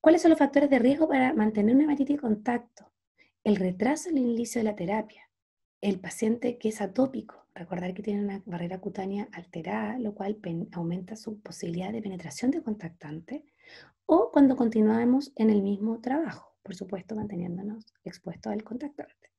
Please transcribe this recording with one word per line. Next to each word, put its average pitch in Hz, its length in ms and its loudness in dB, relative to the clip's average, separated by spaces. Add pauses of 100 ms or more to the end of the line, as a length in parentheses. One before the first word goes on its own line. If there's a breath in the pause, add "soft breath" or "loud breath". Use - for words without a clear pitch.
¿Cuáles 330 180 8
son 349 80 6
los 311 100 8
factores 285 300 4
de 262 100 6
riesgo 285 300 4
para 262 240 2
mantener 214 420 2
una 285 100 8
dermatitis 285 320 0
de - 40 -6
contacto? 233 720 -4 (500 soft breath)
El 208 140 4
retraso 208 540 0
en 294 80 2
el 247 80 2
inicio 233 340 -2
de 214 40 0
la 208 120 -2
terapia, 208 540 -6 (500)
el 196 200 -2
paciente 233 580 -2
que 220 100 -2
es 214 140 -4
atópico, 247 720 -4
recordar 180 400 -8
que 214 80 -10
tiene 208 200 -2
una 196 220 -6
barrera 175 340 -8
cutánea 190 540 -6
alterada, 208 680 -8
lo 214 160 -6
cual 202 220 -6
pen-, 170 360 -8
aumenta 180 440 -6
su 214 240 -12
posibilidad 180 520 -8
de 226 100 -8
penetración 185 480 -4
de 330 120 -4
contactante, 170 840 -10 (600 loud breath)
o 359 240 4
cuando 262 260 6
continuamos 233 800 2
en 220 160 4
el 202 120 4
mismo 208 380 -2
trabajo, 269 640 -4
por 180 140 -14
supuesto 190 400 -10
manteniéndonos 202 680 -8 (200)
expuestos 185 480 -10
al 214 100 -6
contactante. - 760 -14